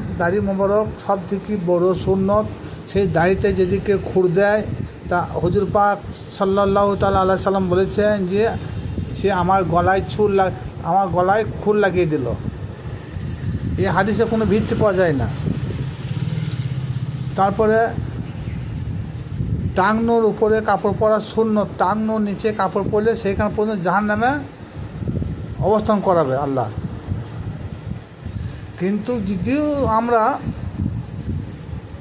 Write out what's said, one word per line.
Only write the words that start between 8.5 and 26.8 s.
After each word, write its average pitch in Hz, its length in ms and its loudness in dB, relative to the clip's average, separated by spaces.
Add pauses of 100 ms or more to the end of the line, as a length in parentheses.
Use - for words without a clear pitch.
"সে 196 100 2
আমার 185 320 4
গলায় 175 460 2
ছুর 208 220 2
লাগ-, 190 200 4 (320)
আমার 185 240 2
গলায় 180 380 2 (160)
খুর 208 140 2
লাগিয়ে 190 300 4
দিল।" 135 280 0 (1400)
এই 185 80 2
হাদিসে 196 400 2
কোনো 220 200 2
ভিত্তি 220 300 2
পাওয়া 208 180 4
যায় 180 200 4
না। 123 140 0 (2000)
তারপরে 214 520 2 (1900)
টাংনোর 220 500 2
উপরে 214 360 2
কাপড় 208 380 0
পরা 214 200 4
সুন্নত, 214 480 0 (100)
টাংনোর 214 440 0
নিচে 202 320 -2
কাপড় 196 380 0
পরলে 214 260 2
সেইখানে 196 380 0
পর্যন্ত 214 260 0
জাহান্নামে 208 580 2 (1200)
অবস্থান 214 400 2
করাবে 165 380 2
আল্লাহ। 135 320 -2 (2000)